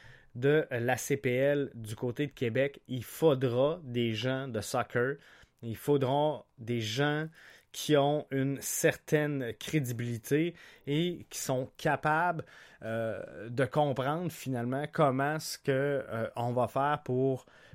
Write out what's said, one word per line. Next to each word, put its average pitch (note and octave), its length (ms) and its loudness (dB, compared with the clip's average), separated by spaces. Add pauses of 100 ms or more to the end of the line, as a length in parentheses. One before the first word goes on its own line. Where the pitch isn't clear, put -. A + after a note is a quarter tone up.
(360)
de C#3+ 340 4
la A#2+ 280 0
C C#3 200 -2
P B2 160 0
L C#3 420 2
du A2+ 200 -10
côté B2+ 320 -2
de - 40 -10
Québec, B2+ 560 -2
il B2 180 -6
faudra C3+ 800 2
des A#2+ 300 0
gens C3 360 -2
de A2 100 -2
soccer, B2 560 0 (460)
il A2+ 160 -6
faudra C#3+ 680 2 (120)
des A#2 240 -2
gens D3 460 0 (440)
qui - 240 2
ont C#3+ 360 4
une C3+ 300 0
certaine D3 1000 0
crédibilité B2 960 -2 (320)
et E3 420 -2
qui - 100 -10
sont B2+ 380 -2
capables, D#3+ 680 2 (400)
euh, A2 640 -6
de B2 160 0
comprendre D3 640 0
finalement C3 600 -4
comment C#3+ 460 2
est-ce - 200 -8
que, C#3 500 0
euh, A2+ 280 -4
on B2 160 -2
va A#2+ 160 2
faire C#3+ 360 0
pour C3 420 0 (300)